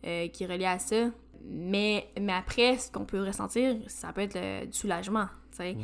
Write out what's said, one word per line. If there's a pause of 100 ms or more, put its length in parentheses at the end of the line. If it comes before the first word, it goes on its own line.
euh,
qui
est
reliée
à
ça. (400)
Mais, (100)
mais
après,
ce
qu'on
peut
ressentir, (100)
ça
peut
être
le,
du
soulagement, (240)
tu
sais.